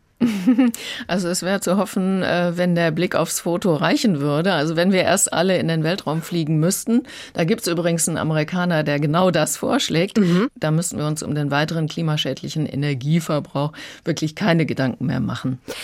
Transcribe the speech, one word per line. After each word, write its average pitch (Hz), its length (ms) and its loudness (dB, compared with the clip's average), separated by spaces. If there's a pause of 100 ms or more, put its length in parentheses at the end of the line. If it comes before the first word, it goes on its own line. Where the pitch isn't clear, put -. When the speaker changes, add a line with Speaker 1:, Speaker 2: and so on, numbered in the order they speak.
(200)
Speaker 1:
<laughs> 240 80 4 (800)
Also 180 200 -2
es 175 160 -2
wäre 190 180 0
zu 180 160 2
hoffen, 190 460 0
äh, 175 320 0
wenn 175 200 2
der 170 160 4
Blick 165 240 0
aufs 160 240 -2
Foto 175 360 0
reichen 175 440 2
würde, 147 340 0
also 160 220 0
wenn 175 160 4
wir 185 120 4
erst - 280 2
alle 180 280 2
in 123 80 0
den 160 160 0
Weltraum 160 400 -2
fliegen 160 360 0
müssten. 208 440 2 (300)
Da 170 100 -2
gibt's - 240 0
übrigens 170 400 0
einen 160 100 -2
Amerikaner, 156 640 0
der 147 160 0
genau 160 320 2
das 156 260 0
vorschlägt. - 600 0
Speaker 2:
Mhm. 185 380 4
Speaker 1:
Da 156 160 -2
müssten 160 260 -2
wir 147 100 -4
uns 156 160 -4
um 147 120 -4
den 147 160 -2
weiteren 156 360 0
klimaschädlichen 151 760 -4
Energieverbrauch 147 1080 -2 (320)
wirklich 156 300 -4
keine 170 300 2
Gedanken - 400 -2
mehr 131 140 -2
machen. 127 400 -4 (240)